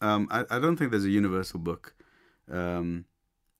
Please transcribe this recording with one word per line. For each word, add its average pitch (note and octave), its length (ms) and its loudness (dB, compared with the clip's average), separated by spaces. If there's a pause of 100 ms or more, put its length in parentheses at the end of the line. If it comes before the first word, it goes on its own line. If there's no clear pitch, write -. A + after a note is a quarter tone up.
Um, G#2 300 2
I, A#2+ 200 0
I A#2+ 80 0
don't D#3+ 180 2
think C#3+ 140 -2
there's G#2 140 2
a G2 60 2
universal F#2+ 480 2
book. E2+ 360 -6 (560)
Um, F2 560 -4 (540)